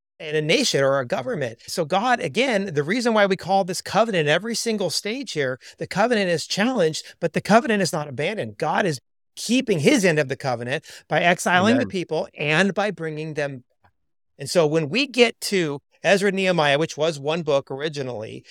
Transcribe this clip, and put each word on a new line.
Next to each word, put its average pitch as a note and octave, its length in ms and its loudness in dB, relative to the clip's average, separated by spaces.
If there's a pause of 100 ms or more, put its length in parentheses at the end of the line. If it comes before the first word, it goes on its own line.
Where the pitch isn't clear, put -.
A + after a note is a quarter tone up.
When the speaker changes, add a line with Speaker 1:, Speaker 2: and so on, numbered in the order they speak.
(200)
Speaker 1:
and D#3 160 -6
a D#3 60 0
nation D#3+ 420 2
or C#3 160 2
a B2+ 60 -4
government. F#3 600 -4
So - 180 -4
God, A3+ 360 0
again, G3 540 -2
the C#3+ 100 0
reason A#3 280 0
why G#3 140 6
we F#3+ 100 0
call F#3+ 280 0
this F3 180 -6
covenant F#3 460 2
every F#3+ 260 0
single G#3 360 -2
stage A3+ 420 -6
here, C3 260 -2 (200)
the D#3+ 80 -8
covenant G3+ 440 2
is D#3+ 160 -2
challenged, F#3+ 580 0 (140)
but E3+ 140 -2
the - 80 -2
covenant G#3 420 4
is F3 100 0
not D3+ 140 -4
abandoned. C#3+ 500 -6
God F3+ 300 0
is D3 140 -2 (340)
keeping A3+ 460 0
his G#3 240 4
end D#3 160 4
of C3+ 80 -2
the C3+ 80 -4
covenant B2+ 480 -4 (240)
by E3 140 0
exiling F3+ 520 4
Speaker 2:
Amen. B3+ 140 0
Speaker 1:
the - 20 -10
people E3 380 -4 (100)
and D#3+ 340 2
by G#3 200 -2
bringing D#3 420 -8
them. C#3+ 300 -6 (720)
And C#3 100 -10
so E3+ 160 4
when D3+ 260 0
we C4+ 180 0
get A#3+ 320 2
to D#3 400 -2 (240)
Ezra G3 240 4
and F#3+ 80 0
Nehemiah, E3 420 2
which D#3+ 180 -2
was D3+ 220 -2
one D#3 240 -2
book C#3+ 280 0
originally, B2+ 800 -8